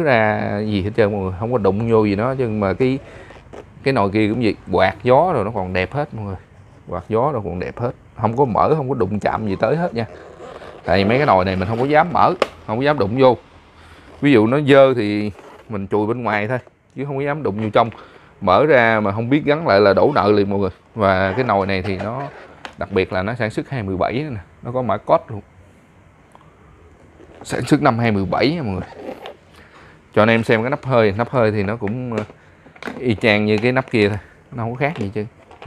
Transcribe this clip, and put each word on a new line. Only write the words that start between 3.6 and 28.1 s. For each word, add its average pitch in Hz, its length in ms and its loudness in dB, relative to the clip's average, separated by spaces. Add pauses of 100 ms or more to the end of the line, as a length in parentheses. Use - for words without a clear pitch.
cái 135 120 0
nồi 101 160 0
kia 107 180 2
cũng 117 140 -2
vậy, 107 140 0 (160)
quạt 92 300 2
gió 139 320 4
rồi 107 100 0
nó 104 60 -6
còn 95 220 -6
đẹp 92 200 -2
hết 135 220 -6
mọi 110 100 -10
người. 98 120 -8 (520)
Quạt 90 200 -8
gió 120 240 0
rồi 113 120 -4
còn 87 140 -6
đẹp 69 200 -8
hết, 120 120 -4 (260)
không 110 200 0
có 143 80 4
mở, 101 320 2
không 135 120 -4
có 131 60 -2
đụng 101 260 -2
chạm - 260 -2
gì 98 140 -2
tới 110 160 0
hết 175 180 -4
nha. 113 120 -4 (800)
Tại 90 140 2
vì 98 100 2
mấy 123 100 2
cái 147 80 0
nồi 95 180 4
này 95 120 -2
mình 95 120 -2
không 113 100 -4
có 127 60 -2
dám 151 280 2
mở, 131 220 2 (320)
không 110 120 -4
có 135 60 -2
dám 147 140 0
đụng 101 200 -2
vô. 127 180 6 (840)
Ví 143 120 4
dụ 107 140 6
nó 135 140 2
dơ 135 340 6
thì 104 380 -2 (360)
mình 98 180 -6
chùi 104 200 0
bên 120 160 -4
ngoài 104 260 -2
thôi, 127 100 -2 (380)
chứ 131 80 -8
không 139 120 -8
có 139 60 -6
dám 143 200 -6
đụng 104 200 -4
vô 107 100 -2
trong. 117 180 4 (500)
Mở 101 260 4
ra 117 340 4
mà 101 120 0
không 117 180 -4
biết 147 140 2
gắn 151 220 -2
lại 101 140 6
là 101 140 6
đổ 147 200 4
nợ 101 140 2
liền 101 220 2
mọi 98 80 -2
người. 95 120 -2 (240)
Và 95 380 2
cái 127 120 -2
nồi 98 220 0
này 95 160 -2
thì 95 140 -4
nó 110 260 -8 (560)
đặc - 140 -8
biệt 95 200 0
là 92 100 -2
nó 107 120 -4
sản 113 160 -4
xuất - 200 -8
hai 131 120 -6
mười 95 140 -4
bảy 90 180 0 (160)
nè, 107 100 -10 (220)
nó 120 100 -10
có 127 100 -4
mã 104 140 -2
code 156 320 0
luôn. 104 120 -10 (2000)
Sản - 200 -6
xuất 139 200 2
năm 123 160 2
hai 117 120 2